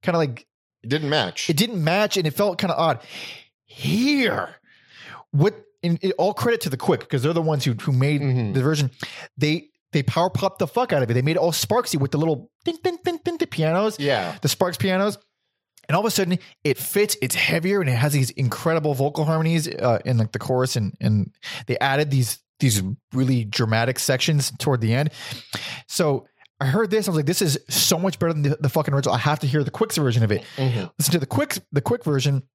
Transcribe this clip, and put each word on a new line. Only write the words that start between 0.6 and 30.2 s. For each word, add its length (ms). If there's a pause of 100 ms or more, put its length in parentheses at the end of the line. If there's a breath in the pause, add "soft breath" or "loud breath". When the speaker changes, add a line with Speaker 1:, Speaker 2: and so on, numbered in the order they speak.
Speaker 2:
It 80
didn't 200
match. 380
Speaker 1:
it 80
didn't 260
match, 360
and 80
it 60
felt 260
kinda 180
odd. 240 (640 loud breath)
Here, 920 (760 loud breath)
what, 240 (280)
and 200
it, 160
all 160
credit 280
to 80
the 60
Quick, 320
'cause 140
they're 100
the 80
ones 240
who, 80
who 200
made 280
Speaker 2:
Mm-hmm. 320
Speaker 1:
the 100
version. 280 (480 loud breath)
They, 300 (240)
they 120
power 260
popped 300
the 80
fuck 240
out 100
of 80
it. 40
They 80
made 140
it 40
all 120
Sparksy 460
with 140
the 60
little 320 (140)
ding, 200
ding, 200
ding, 200
ding, 140
the 100
pianos. 500
Speaker 2:
Yeah. 420
Speaker 1:
The 80
Sparks 280
pianos. 420 (680)
And 80
all 60
of 40
a 60
sudden 260 (240 loud breath)
it 160
fits, 420
it's 140
heavier, 460
and 100
it 60
has 160
these 180
incredible 640
vocal 300
harmonies, 420
uh, 380
in, 140
like, 120
the 80
chorus, 380
and, 240
and 320 (340 loud breath)
they 120
added 340
these, 260 (220)
these 220 (300)
really 320
dramatic 540
sections 640
toward 200
the 140
end. 160 (760 loud breath)
So 400 (320 soft breath)
I 60
heard 240
this, 180
I 20
was 60
like, 100
"This 160
is 160 (100)
so 300
much 220
better 120
than 100
the, 180
the 80
fucking 260
original. 220
I 20
have 220
to 80
hear 160
the 80
Quicks 240
version 260